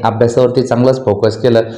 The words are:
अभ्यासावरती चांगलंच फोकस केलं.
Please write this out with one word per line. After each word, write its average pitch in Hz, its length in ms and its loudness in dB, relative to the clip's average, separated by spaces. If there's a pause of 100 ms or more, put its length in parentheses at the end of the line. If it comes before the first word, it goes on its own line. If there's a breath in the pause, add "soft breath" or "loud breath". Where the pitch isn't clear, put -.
अभ्यासावरती 120 600 0
चांगलंच 127 420 0
फोकस 104 320 0
केलं. 117 240 2 (160 loud breath)